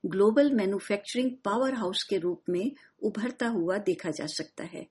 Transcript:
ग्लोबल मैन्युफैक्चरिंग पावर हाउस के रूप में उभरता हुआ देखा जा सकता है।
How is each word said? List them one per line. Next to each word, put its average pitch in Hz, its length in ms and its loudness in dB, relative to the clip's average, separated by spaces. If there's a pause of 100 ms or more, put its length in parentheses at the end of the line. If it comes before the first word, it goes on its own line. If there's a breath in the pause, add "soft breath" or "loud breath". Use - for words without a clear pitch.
ग्लोबल 214 460 6
मैन्युफैक्चरिंग 202 800 0
पावर 254 420 0
हाउस 190 300 -2
के 196 140 0
रूप 175 320 -2
में 185 220 0 (300 loud breath)
उभरता 220 460 -2
हुआ 185 300 0
देखा 180 340 -2
जा - 140 -6
सकता - 380 -8
है। - 280 -12